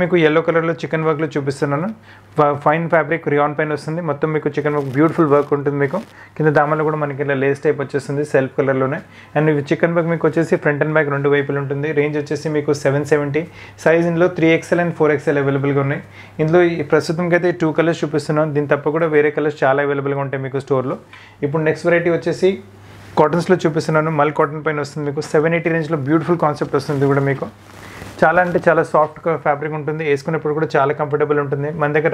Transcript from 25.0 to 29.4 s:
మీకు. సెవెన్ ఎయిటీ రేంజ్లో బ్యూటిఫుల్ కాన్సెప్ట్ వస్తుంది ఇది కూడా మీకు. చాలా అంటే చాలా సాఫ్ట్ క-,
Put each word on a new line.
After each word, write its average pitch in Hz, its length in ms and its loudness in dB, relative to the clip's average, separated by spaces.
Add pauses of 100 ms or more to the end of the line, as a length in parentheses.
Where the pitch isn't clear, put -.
మీకు. 143 220 -4
సెవెన్ 165 260 2
ఎయిటీ 165 160 -2
రేంజ్లో 165 240 -2 (100)
బ్యూటిఫుల్ 160 380 2
కాన్సెప్ట్ 143 320 -2
వస్తుంది 143 240 -2
ఇది 139 100 4
కూడా 139 160 2
మీకు. 135 200 -2 (760)
చాలా 165 240 4
అంటే 175 220 0
చాలా 165 160 4 (100)
సాఫ్ట్ 151 320 0
క-, 165 100 0 (100)